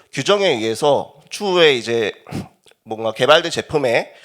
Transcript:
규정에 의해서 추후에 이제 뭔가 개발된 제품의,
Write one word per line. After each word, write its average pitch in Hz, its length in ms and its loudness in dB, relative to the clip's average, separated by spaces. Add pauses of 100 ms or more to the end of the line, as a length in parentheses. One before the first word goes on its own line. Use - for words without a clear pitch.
(140)
규정에 196 340 0
의해서 117 680 0 (160)
추후에 180 460 2
이제 113 380 -2 (680)
뭔가 110 280 -6
개발된 151 400 2
제품의, 135 600 -2 (140)